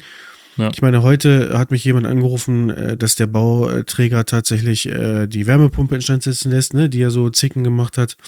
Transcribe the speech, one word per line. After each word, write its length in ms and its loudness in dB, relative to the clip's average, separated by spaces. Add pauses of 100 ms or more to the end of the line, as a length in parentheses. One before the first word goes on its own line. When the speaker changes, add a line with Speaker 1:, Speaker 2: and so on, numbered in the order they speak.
(580)
Speaker 1:
Ja. 120 0
Speaker 2:
Ich 120 -4
meine, 200 4
heute 560 2
hat 120 0
mich 120 -2
jemand 240 2
angerufen, 640 0
äh, 280 -4
dass 180 -2
der 120 0
Bauträger 1000 0
tatsächlich, 600 -2
äh, 400 -2
die 200 -4
Wärmepumpe 480 2
instand 300 -2
setzen 260 -4
lässt, 240 0
ne, 160 2
die 80 -2
ja 100 2
so 220 0
Zicken 340 -2
gemacht 320 0
hat. 320 -2